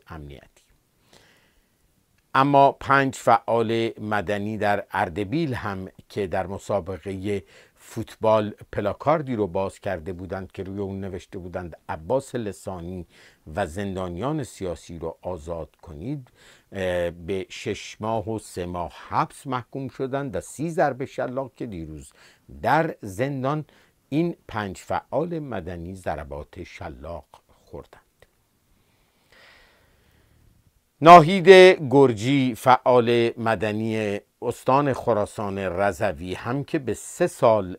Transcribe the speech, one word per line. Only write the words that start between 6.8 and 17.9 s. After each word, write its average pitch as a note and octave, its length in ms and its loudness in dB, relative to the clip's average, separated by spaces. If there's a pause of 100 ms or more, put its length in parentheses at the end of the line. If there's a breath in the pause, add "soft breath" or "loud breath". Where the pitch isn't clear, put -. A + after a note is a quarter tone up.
فوتبال A2 800 -2 (180)
پلاکاردی C3 640 -4
رو G#2 120 -2
باز F#2+ 320 -6
کرده F#2 340 -8
بودند F#2+ 380 -12
که G2 120 -12
روی G2 160 -10
اون G2 200 -8
نوشته G2 380 -12
بودند F2 400 -12 (120)
«عباس F#2 460 -4
لسانی F#2 680 -10 (500 soft breath)
و G2 100 -2
زندانیان F#2+ 760 -6
سیاسی E2+ 560 -12
رو D#2+ 220 -10
آزاد E2+ 600 -10
کنید»، A2+ 460 -12 (440 soft breath)
اه، F2+ 380 -2
به F2 400 -8
شش - 520 -10